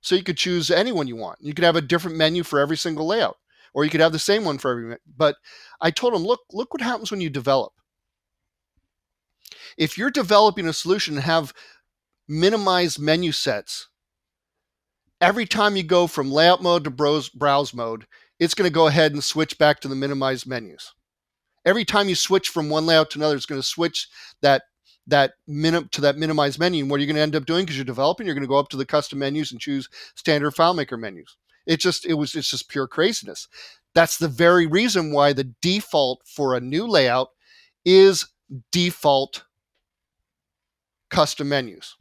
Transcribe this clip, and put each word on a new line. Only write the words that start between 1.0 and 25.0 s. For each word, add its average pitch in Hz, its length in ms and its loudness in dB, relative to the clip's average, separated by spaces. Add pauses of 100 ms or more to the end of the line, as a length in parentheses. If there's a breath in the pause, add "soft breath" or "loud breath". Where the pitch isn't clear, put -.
you 120 80 -10
want. 95 260 -12
You 147 120 -10
could 165 120 -2
have 165 100 4
a 165 60 0
different 165 360 -2
menu 160 260 0
for 147 160 0
every 147 180 0
single 156 300 -4
layout, 196 300 -2 (360 soft breath)
or 139 100 0
you 151 60 2
could 156 120 2
have 160 100 6
the 160 80 -4
same 208 260 0
one 147 120 -2
for 131 140 -2
every 120 120 -4
me-, 117 120 -12 (220)
but 147 200 2 (440 loud breath)
I 165 100 0
told 240 220 -2
him, 175 100 -2
"Look, 240 180 0 (100)
look 208 220 -8
what 269 80 -8
happens 226 300 -6
when 202 100 -6
you 170 80 -4
develop." 135 440 -2 (2000 loud breath)
If 156 200 -4
you're 240 140 -2
developing 208 560 4
a 160 60 -2
solution 170 420 -2
and 135 80 -4
have 165 300 0 (760 soft breath)
minimized 180 720 0
menu 156 320 0
sets, - 560 -6 (1300)
every 202 260 2
time 208 300 0
you 190 80 -2
go 175 240 2
from 139 240 -4
layout 170 300 4
mode 175 220 0
to 143 80 -8
browse, 147 380 -2
browse 143 440 0
mode, 113 320 -8 (340 soft breath)
it's 170 140 2
gonna 185 160 0
go 160 180 4
ahead 156 240 4
and 143 120 -8
switch - 340 -4
back 151 220 4
to - 80 -12
the 135 80 -8
minimized 135 500 -4
menus. 113 480 -12 (720)
Every 202 180 2
time 202 260 0
you 180 60 0
switch - 340 0
from 151 200 -4
one 156 160 0
layout 160 260 4
to 147 80 -12
another, 151 160 0
it's 131 100 -8
gonna 135 180 -8
switch - 440 -4 (340 loud breath)
that, 139 220 4 (440 soft breath)